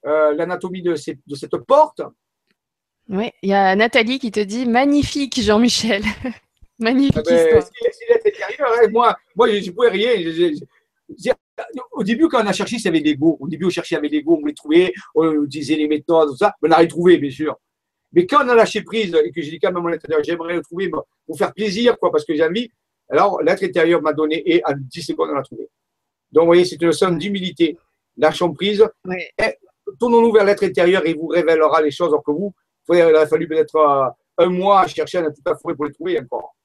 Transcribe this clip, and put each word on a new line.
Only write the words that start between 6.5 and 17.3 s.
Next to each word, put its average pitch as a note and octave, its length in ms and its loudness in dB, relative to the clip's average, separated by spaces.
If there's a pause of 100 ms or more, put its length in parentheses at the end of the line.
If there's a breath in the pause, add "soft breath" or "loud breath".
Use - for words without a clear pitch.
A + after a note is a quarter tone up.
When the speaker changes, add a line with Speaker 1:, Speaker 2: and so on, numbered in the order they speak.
Speaker 2:
Magnifique C4 380 2
Speaker 1:
Ah A3+ 80 -2
ben, E3 220 4
Speaker 2:
histoire. » D#3 160 6 (200)
Speaker 1:
c'est, A#4+ 100 0
c'est A#4 200 0
l'être A4+ 140 4
intérieur, E4 460 -2 (100)
hein. G#3+ 80 4
Moi, A3+ 260 2 (180)
moi, A#3 140 2
je, G#3 120 0
je F3+ 100 -10
pouvais A#3 180 0
rien. G#3 280 0
Je, E3 140 -4
je, E3 240 0 (640)
je, G3+ 120 -6 (640)
au B3 100 -6
début, A#3 260 0
quand A#3+ 140 0
on G#3 40 -2
a G3 60 -2
cherché, G#3 260 -4
c'est F#3+ 100 -4
avec D#3+ 160 0
l'ego. D3+ 360 0
Au C3+ 80 -10
début, D#3 180 -6
on F3+ 40 2
cherchait E3+ 260 -6
avec D3 140 -4
l'ego, D3+ 260 0
on D3+ 40 -6
voulait D3 120 -6
trouver, F3 400 2 (220 loud breath)
on D#3 300 0
disait C#3+ 320 -4
les D3+ 120 -2
méthodes, D3+ 420 2
tout B2+ 60 -10
ça. G3+ 260 0
On D#3 60 0
n'a E3 80 4
rien E3+ 120 2
trouvé, E3+ 300 4
bien C#3 120 -4